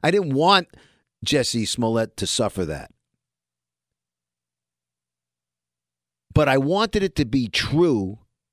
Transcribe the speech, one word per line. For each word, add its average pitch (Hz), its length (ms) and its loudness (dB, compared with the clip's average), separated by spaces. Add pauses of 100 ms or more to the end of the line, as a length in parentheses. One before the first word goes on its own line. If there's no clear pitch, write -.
I 156 80 0
didn't 180 220 0
want 180 340 4 (560)
Jesse 120 420 -2
Smollett 113 520 -2
to 95 100 -6
suffer 98 380 -2
that. 76 260 -10 (3500)
But 151 160 4
I 135 80 4
wanted 190 440 0
it 190 140 -4
to 151 80 0
be 120 240 -2
true 110 720 0 (340)